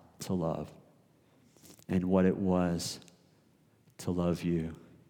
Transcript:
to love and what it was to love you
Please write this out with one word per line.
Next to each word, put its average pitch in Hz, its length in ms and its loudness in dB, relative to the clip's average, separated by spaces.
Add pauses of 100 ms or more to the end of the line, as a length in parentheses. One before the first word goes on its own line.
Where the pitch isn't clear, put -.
(200)
to - 140 -6
love 80 380 -4 (1160)
and 90 160 2
what 92 200 4
it 92 120 2
was 90 600 0 (1000)
to - 140 -4
love 87 320 0
you 82 320 -2 (340)